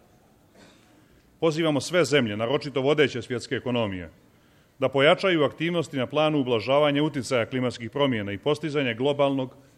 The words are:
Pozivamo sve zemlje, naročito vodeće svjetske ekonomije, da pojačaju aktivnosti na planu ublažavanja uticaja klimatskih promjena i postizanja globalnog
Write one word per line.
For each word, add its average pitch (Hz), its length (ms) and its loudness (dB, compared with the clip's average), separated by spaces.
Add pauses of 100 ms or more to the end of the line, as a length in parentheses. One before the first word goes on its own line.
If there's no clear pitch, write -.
(1400)
Pozivamo 156 400 0
sve 165 240 2
zemlje, 120 320 2
naročito 135 440 -2
vodeće 135 420 2
svjetske 120 320 -6
ekonomije, 107 560 -4 (680)
da 131 100 2
pojačaju 160 560 4
aktivnosti 160 520 -2
na 123 100 -2
planu 151 340 0
ublažavanja 135 600 2
uticaja 131 440 -2
klimatskih 120 440 -4
promjena 120 420 -2
i 98 60 -6
postizanja 147 560 -2
globalnog 135 600 0 (220)